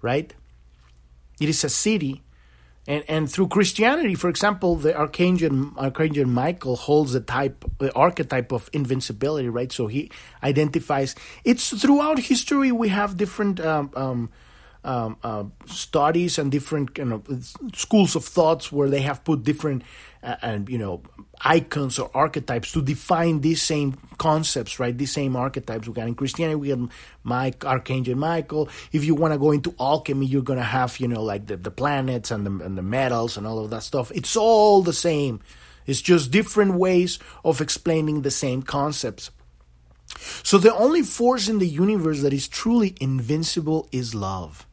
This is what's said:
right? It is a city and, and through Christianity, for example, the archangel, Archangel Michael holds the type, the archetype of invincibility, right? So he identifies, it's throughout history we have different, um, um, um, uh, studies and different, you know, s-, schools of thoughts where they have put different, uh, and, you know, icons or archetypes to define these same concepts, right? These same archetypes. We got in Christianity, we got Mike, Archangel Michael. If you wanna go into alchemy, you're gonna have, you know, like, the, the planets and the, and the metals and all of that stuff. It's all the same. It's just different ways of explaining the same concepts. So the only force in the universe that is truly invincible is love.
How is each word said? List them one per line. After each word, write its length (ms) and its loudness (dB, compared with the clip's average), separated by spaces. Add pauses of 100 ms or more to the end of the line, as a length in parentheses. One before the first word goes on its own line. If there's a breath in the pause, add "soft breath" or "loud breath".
right? 320 -2 (1040)
It 80 0
is 160 2
a 60 -2
city 520 0 (640 soft breath)
and, 180 -4
and 240 -2
through 180 0
Christianity, 640 2
for 160 0
example, 460 2
the 200 2
archangel, 800 0
Archangel 500 0
Michael 480 -2
holds 380 2
the 80 0
type, 420 -4 (140)
the 160 -2
archetype 580 2
of 220 -6
invincibility, 800 -2
right? 200 -4
So 180 -4
he 220 -6 (320 loud breath)
identifies, 720 0 (300 loud breath)
it's 240 4 (140)
throughout 360 4
history 540 2
we 160 0
have 300 0
different, 420 -2
um, 340 0
um, 360 -4 (540 soft breath)
um, 380 -4
uh, 220 -6 (220)
studies 720 0
and 120 0
different, 460 -2
you 80 -8
know, 260 -4
s-, 240 -10 (200)
schools 420 4
of 80 -2
thoughts 480 2
where 160 2
they 140 0
have 200 -4
put 200 0
different, 400 -2 (400 loud breath)
uh, 180 -8
and, 300 -4
you 80 -4
know, 240 -6 (400)
icons 560 0
or 160 -4
archetypes 580 -2
to 80 0
define 600 0
these 200 2
same 380 -2 (200)
concepts, 640 0
right? 160 -2
These 160 -2
same 240 -2
archetypes. 500 -6
We 80 -10
got 140 -4
in 60 -4
Christianity, 420 -2
we 120 -4
got 220 -2 (320 loud breath)
Mike, 420 -2
Archangel 520 -2
Michael. 520 -2 (220 loud breath)
If 140 0
you 100 -2
wanna 220 0
go 140 2
into 280 -2
alchemy, 480 0
you're 160 0
gonna 200 -2
have, 360 -2
you 100 -4
know, 140 -4
like, 240 -6
the, 100 -8
the 160 -10
planets 580 -2
and 160 -4
the, 180 -6
and 140 -8
the 40 -6
metals 540 -2
and 100 -8
all 180 -6
of 60 -8
that 120 -8
stuff. 300 -4
It's 240 -2
all 460 8
the 100 2
same. 480 0 (460 loud breath)
It's 140 -2
just 300 4
different 440 4
ways 440 2 (260 loud breath)
of 160 2
explaining 640 0
the 80 0
same 320 -2
concepts. 680 -4 (1120 loud breath)
So 140 4
the 180 8
only 280 4
force 460 2
in 100 0
the 100 2
universe 540 2
that 100 2
is 160 -2
truly 520 2
invincible 920 -2
is 220 -4
love. 580 -8